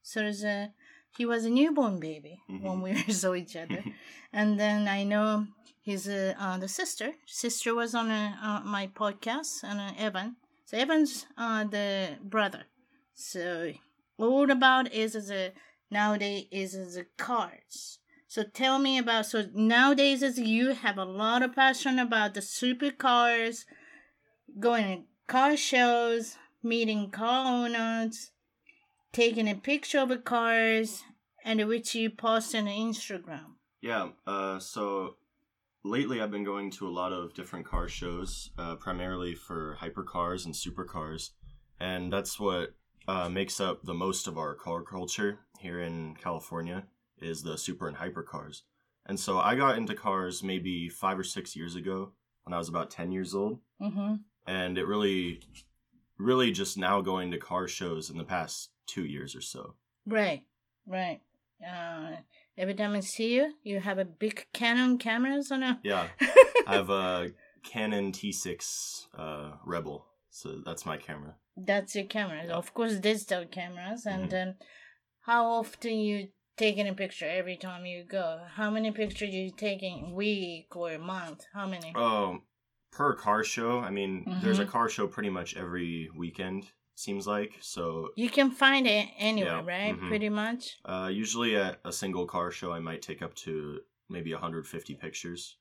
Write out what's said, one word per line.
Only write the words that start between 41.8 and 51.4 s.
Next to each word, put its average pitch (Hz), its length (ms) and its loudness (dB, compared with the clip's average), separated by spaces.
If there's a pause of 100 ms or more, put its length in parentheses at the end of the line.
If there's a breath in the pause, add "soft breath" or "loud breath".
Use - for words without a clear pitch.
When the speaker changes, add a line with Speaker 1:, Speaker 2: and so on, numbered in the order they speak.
Speaker 2:
that's 98 260 -4
what, 92 360 -2 (320)
uh, 92 220 -2
makes 95 300 -2
up 92 240 -2
the 87 120 -4
most 92 320 -2
of 82 100 -8
our 73 160 -4
car 85 300 -6
culture 101 560 -4 (200)
here 87 220 -8
in 82 340 -6
California, 85 680 -8 (360)
is 80 220 -8
the 78 160 -8
super - 300 -8
and 71 100 -8
hypercars. 80 640 -10 (460)
And 98 120 -6
so 95 200 0
I 110 160 4
got 135 240 4
into 104 160 -4
cars 95 480 -2
maybe 90 440 -4
five 95 300 -2
or 92 60 -4
six - 320 -8